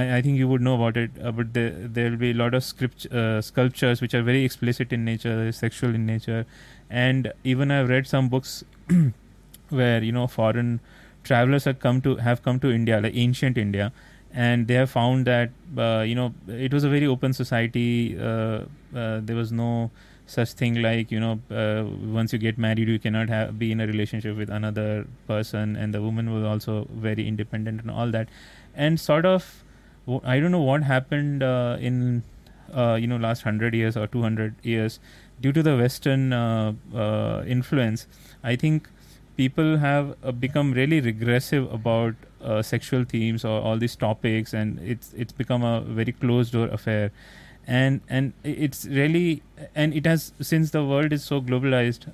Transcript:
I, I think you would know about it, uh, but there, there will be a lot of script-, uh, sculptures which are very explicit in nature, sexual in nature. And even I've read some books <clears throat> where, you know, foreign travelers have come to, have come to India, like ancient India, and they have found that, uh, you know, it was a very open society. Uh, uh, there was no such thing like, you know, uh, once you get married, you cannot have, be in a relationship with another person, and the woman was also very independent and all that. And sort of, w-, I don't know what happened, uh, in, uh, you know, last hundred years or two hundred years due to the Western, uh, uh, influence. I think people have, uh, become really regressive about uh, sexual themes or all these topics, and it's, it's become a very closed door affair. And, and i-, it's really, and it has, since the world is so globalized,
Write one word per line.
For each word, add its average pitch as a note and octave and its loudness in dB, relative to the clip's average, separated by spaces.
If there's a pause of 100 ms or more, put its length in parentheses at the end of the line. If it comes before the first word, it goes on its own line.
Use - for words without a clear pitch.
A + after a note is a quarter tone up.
I, B2+ 0
I B2 2
think C#3 2
you C3 2
would C3 2
know B2+ 2
about A#2 2
it, A#2 -2 (100)
uh, A#2+ -4
but A#2 -4
there, A#2 0
there A#2 -4
will A#2 -2
be A#2+ 0
a - -2
lot A#2 2
of B2+ 0
script-, - -6
uh, A2 0
sculptures B2+ 0
which A#2+ -2
are A#2+ 2
very B2+ 2
explicit B2 -2
in A#2 0
nature, A2+ -2
sexual A#2+ -2
in A2+ 0
nature. A2 -2 (460)
And B2+ 2 (120)
even C3 2
I've C3+ 2
read C3 2
some C3 2
books - -4 (260)
<clears throat> F3+ 4 (720)
where, B2 2
you A2+ 0
know, B2 0
foreign A#2 0 (440)
travelers C3 4
have C3+ 0
come B2+ 2
to, C3 2
have A#2+ 0
come B2+ 0
to C#3 2
India, A2+ 2
like A2 -2
ancient B2 2
India, G2+ 0 (420)
and A#2+ 2
they B2 2
have C3 2
found B2+ 2
that, A#2+ 2 (280)
uh, A2+ 2
you A#2 0
know, B2 -2 (140)
it B2+ -4
was C#3+ 2
a C#3+ 2
very D3 2
open C3 0
society. A#2+ 0
Uh, A2+ -2 (300)
uh, A2 -4
there A2+ -4
was A#2 -4
no A#2 -2 (360)
such - -2
thing A#2 0
like, A2+ 0
you A2 -2
know, A2+ -2 (100)
uh, G#2+ -2 (280)
once A2+ 0
you A#2+ 0
get A2 -2
married, A2 2
you A2+ 2
cannot A2 -2
have, A2 -2
be A2+ -2
in A2+ -2
a A2 -2
relationship G#2+ -2
with G#2+ -6
another G#2+ -4 (200)
person, G#2+ -2
and G#2+ -4
the G#2 -4
woman A2+ -2
was G#2+ -2
also G#2+ -2
very A2 -4
independent A2 -4
and A2+ -10
all A#2 -2
that. A2 -2 (460)
And D#3 0
sort D#3+ 2
of, F#3 0 (440)
w-, B2+ -4
I B2+ 2
don't E3+ 2
know F3+ 2
what C#3+ 2
happened, C#3+ 0
uh, B2 0
in, B2 0 (500)
uh, A#2 2
you A#2 0
know, A#2+ 0
last A2+ -2
hundred A2+ 0
years A2 0
or G#2+ -2
two A#2+ -2
hundred A2 -2
years A2 0 (440)
due C3+ 2
to D#3+ 4
the D3+ 4
Western, C3 2
uh, A2+ 0 (220)
uh, G#2+ -2
influence. B2 0 (380)
I A#2+ 0
think D#3 0 (480)
people D#3 2
have, C#3+ 0
uh, C3 -4
become C3+ 0
really C#3 2
regressive A#2+ 0
about A2+ 0 (280)
uh, A2 0
sexual B2 -2
themes A2+ -2
or A2 -2
all A2 0
these A#2+ -2
topics, A2 -2
and G#2+ -4
it's, A2 -8
it's - -8
become B2 -2
a A#2 0
very A2+ -4
closed A#2+ 0
door A#2 0
affair. G#2 -2 (560)
And, C3 2
and C3 0 (120)
i-, C#3+ -6
it's D3 -4
really, D#3 2 (320)
and D3+ 2
it D3+ 0
has, E3 2
since D#3+ 2
the D3+ 2
world C#3+ 2
is C#3+ 0
so C#3 -2
globalized, B2+ 0